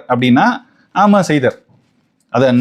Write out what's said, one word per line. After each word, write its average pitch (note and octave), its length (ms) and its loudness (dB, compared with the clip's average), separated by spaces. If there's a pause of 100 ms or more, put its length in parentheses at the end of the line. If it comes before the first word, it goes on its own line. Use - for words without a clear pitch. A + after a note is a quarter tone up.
(120)
அப்படின்னா, B2+ 340 0 (580)
ஆமா, G#3 160 2 (100)
செய்தார். C3 280 -2 (800)
அதை C3 120 2 (140)